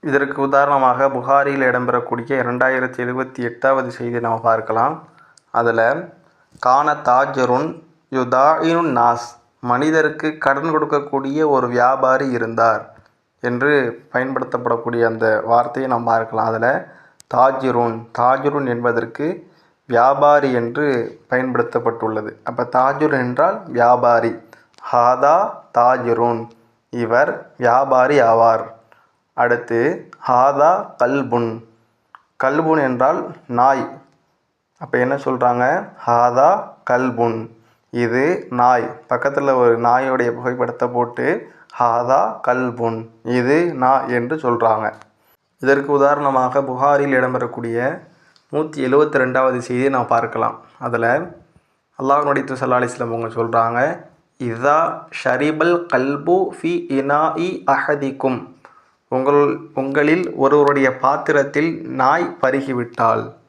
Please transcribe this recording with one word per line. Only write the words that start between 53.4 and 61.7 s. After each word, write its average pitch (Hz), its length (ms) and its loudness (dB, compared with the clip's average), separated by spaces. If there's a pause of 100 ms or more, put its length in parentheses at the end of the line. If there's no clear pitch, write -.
"இதா 139 560 0 (240)
ஷரிபல் 156 680 0
கல்பு 143 560 0
ஃபி 170 400 -6
இனாஇ 156 760 -2
அஹதிக்கும்", 135 880 -2 (540)
உங்கள், 139 500 2 (160)
உங்களில் 147 600 0
ஒருவருடைய 135 640 2
பாத்திரத்தில் 147 920 -2